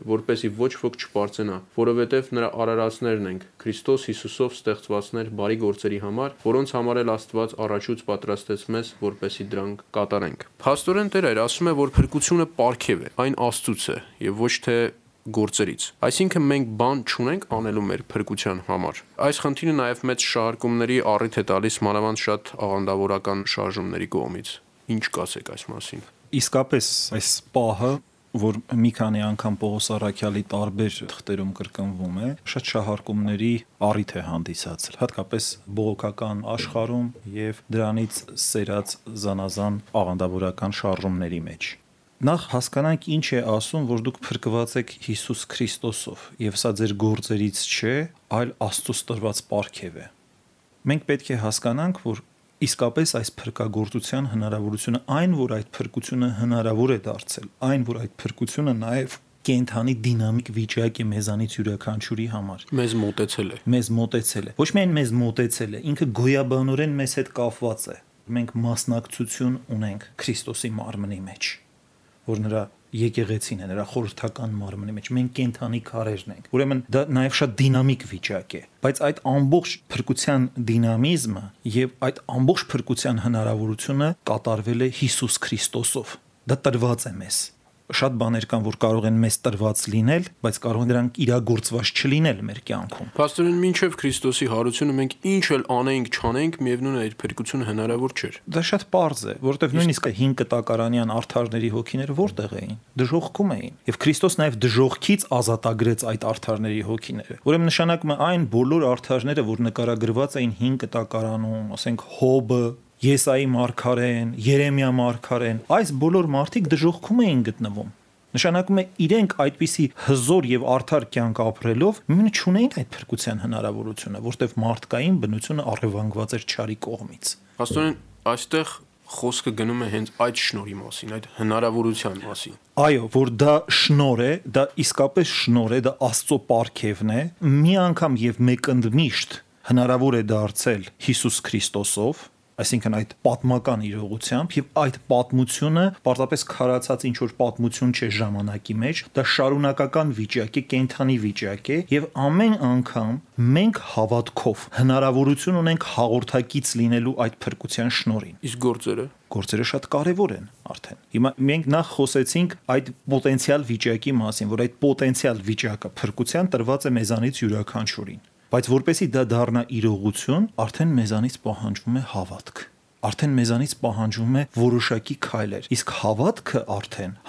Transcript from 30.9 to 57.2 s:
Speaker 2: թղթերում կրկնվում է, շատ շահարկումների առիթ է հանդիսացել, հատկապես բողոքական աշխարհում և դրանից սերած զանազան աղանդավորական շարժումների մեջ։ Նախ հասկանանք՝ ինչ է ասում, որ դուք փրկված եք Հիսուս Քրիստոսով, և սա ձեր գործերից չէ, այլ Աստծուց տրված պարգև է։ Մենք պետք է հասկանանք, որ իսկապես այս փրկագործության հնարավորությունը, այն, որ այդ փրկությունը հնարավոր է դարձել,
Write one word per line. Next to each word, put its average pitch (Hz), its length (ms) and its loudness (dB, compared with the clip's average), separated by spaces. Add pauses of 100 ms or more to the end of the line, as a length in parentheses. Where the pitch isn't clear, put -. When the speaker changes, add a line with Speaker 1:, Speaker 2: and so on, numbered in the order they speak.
Speaker 2:
թղթերում 98 480 -6
կրկնվում 92 600 -6
է, 117 100 -4 (140)
շատ - 260 -6
շահարկումների 107 800 -2 (300)
առիթ 104 340 0
է 90 140 -6
հանդիսացել, 85 720 -8
հատկապես 110 480 -2 (320)
բողոքական 107 680 -4
աշխարհում 117 640 -2 (240)
և 107 300 -6 (100)
դրանից 110 480 0 (160)
սերած 104 580 -2 (220)
զանազան 101 640 -2 (220)
աղանդավորական 92 760 -2
շարժումների 90 720 -2
մեջ։ - 220 -10 (500)
Նախ 160 280 2
հասկանանք՝ 151 580 0
ինչ 151 180 0
է 123 220 0
ասում, 113 380 0
որ 117 180 0
դուք 123 160 -4
փրկված 117 560 -2
եք 123 140 -2 (100)
Հիսուս - 480 -6
Քրիստոսով, - 760 -6 (120)
և 104 240 -4
սա 117 160 0
ձեր 101 240 0
գործերից 107 640 0
չէ, - 280 -2 (340)
այլ 120 220 -2 (100)
Աստծուց - 480 -2
տրված 110 400 -4
պարգև 98 480 -6
է։ - 120 -16 (800)
Մենք 147 220 0
պետք 139 220 0
է 131 100 0
հասկանանք, 123 640 -2
որ 107 160 -4 (420)
իսկապես 127 520 0
այս 113 160 -2 (100)
փրկագործության 110 880 -4
հնարավորությունը, 107 760 -2
այն, 170 320 2
որ 123 180 0
այդ 107 140 -6
փրկությունը - 640 -4
հնարավոր 117 580 2
է 120 80 2
դարձել, - 460 -8 (180)